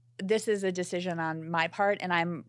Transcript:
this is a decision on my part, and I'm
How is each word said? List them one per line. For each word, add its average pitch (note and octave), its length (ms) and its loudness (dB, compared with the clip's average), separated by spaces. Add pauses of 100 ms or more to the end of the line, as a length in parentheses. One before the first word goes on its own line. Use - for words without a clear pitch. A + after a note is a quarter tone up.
(180)
this G#3+ 300 0
is G3+ 160 2
a F#3 80 2
decision F3+ 480 -2
on D#3+ 280 -4
my E3 200 2
part, G3+ 320 2
and F3+ 120 -2
I'm E3+ 360 0